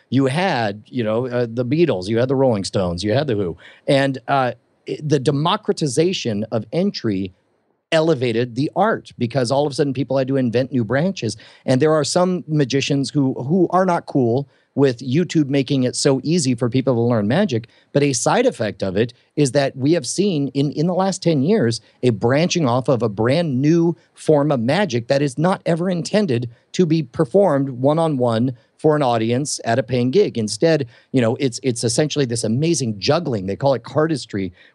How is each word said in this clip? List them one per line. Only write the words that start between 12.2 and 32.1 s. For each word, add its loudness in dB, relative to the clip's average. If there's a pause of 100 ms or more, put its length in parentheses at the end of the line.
magicians 0
who, 0
who 0
are 2
not -2
cool 0 (260)
with 2
YouTube 0
making 0
it -2
so 2
easy 0
for -2
people 0
to 2
learn 2
magic. 0 (240)
But 2
a 2
side 2
effect -2
of -2
it 0 (240)
is 2
that 0
we 2
have 2
seen 0
in, 0
in 0
the -2
last -2
ten 2
years, 2 (220)
a 2
branching 2
off 0
of 2
a 0
brand 0
new 2 (180)
form 2
of 0
magic 0
that 2
is -2
not 0
ever -2
intended -2 (220)
to 2
be 0
performed 2
one-on-one 0 (200)
for 2
an 0
audience 0
at 0
a 0
paying 0
gig. 2
Instead, 0 (240)
you 2
know, 2
it's, -4
it's -2
essentially 0